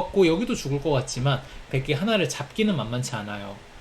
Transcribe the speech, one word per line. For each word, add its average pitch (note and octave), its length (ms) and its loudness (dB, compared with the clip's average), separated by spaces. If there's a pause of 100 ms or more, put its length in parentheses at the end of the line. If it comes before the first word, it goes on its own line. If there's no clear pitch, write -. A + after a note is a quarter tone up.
같고 F#3 260 4
여기도 G#3+ 280 2
죽을 C#3 260 -2
것 D#3+ 100 0
같지만 C3 520 2 (280)
백이 C3+ 220 0
하나를 F3+ 360 2
잡기는 G#3+ 460 0
만만치 B2 420 -2
않아요. G2+ 400 -8 (240)